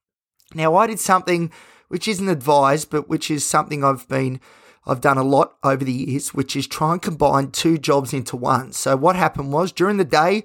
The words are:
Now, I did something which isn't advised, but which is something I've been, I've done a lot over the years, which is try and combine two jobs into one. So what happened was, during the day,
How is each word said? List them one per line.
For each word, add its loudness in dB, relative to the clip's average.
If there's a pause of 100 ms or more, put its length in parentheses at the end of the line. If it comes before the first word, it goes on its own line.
(560)
Now, 2
I 4
did -6
something 0 (360)
which -6
isn't -2
advised, 2
but -4
which -4
is -2
something -2
I've 0
been, -2 (460)
I've -2
done 4
a 2
lot 2
over 0
the -2
years, -6
which -4
is -4
try -2
and -4
combine 0
two 2
jobs 0
into -6
one. -2
So -2
what 2
happened -2
was, 0
during 0
the 0
day, 2